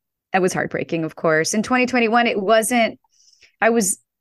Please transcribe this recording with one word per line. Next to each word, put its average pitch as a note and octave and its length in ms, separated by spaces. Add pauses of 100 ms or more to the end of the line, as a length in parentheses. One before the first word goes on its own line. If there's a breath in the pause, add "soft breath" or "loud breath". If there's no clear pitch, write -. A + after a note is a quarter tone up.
(320)
That F#3+ 100
was F3+ 120
heartbreaking, D#3+ 500
of D#3 120
course. D#3+ 380
In G#3+ 80
twenty B3 260
twenty-one, A#3+ 380
it G#3 140
wasn't, A3 640 (580 soft breath)
I A3+ 120
was A3 280 (220)